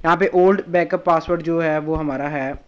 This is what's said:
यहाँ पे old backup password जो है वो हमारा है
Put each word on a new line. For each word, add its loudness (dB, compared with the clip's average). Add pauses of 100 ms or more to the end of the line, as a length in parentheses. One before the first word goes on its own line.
यहाँ 4
पे 0
old 4
backup 0
password 0
जो -2
है 0
वो -4
हमारा -4
है -6 (160)